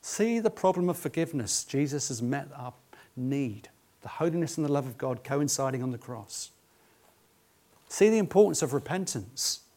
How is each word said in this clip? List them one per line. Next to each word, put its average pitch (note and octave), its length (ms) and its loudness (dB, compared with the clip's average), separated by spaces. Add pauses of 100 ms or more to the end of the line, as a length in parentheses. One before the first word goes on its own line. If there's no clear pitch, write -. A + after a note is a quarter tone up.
See A#3 380 0
the G#3+ 100 2
problem F3+ 380 2
of E3 80 0
forgiveness. D3+ 640 -2
Jesus C#3+ 460 -2
has A#2+ 120 -6
met C#3 360 -2
our B2 180 -12 (420)
need, B2+ 520 -4 (340)
the C3+ 60 -12
holiness E3 480 -2
and D#3 100 0
the C#3+ 60 2
love C#3+ 140 0
of B2 120 -10
God C3 240 -4
coinciding C#3 600 0
on B2+ 100 -2
the A#2 60 -6
cross. - 520 -12 (1400)
See G#3 200 6
the A3+ 100 6
importance F#3+ 440 4
of C3 100 -2
repentance. - 880 -4 (160)